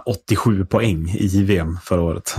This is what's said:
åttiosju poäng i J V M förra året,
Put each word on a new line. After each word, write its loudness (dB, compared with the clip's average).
åttiosju 0
poäng 0
i 0
J 2
V 2
M -4
förra 0
året, -4